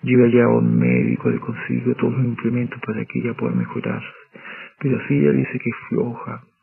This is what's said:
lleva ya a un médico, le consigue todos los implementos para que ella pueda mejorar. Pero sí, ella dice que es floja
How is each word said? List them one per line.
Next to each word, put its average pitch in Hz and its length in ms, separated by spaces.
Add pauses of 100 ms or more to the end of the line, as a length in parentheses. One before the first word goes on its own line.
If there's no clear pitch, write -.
lleva 123 240
ya 120 180
a 117 40
un 117 280
médico, 120 520
le - 100
consigue 123 560
todos 120 180
los 123 120
implementos 120 600
para 110 200
que - 140
ella 117 140
pueda - 220
mejorar. 117 460 (800)
Pero 135 280
sí, 143 100
ella 143 140
dice 135 260
que - 120
es 117 60 (140)
floja 120 540 (200)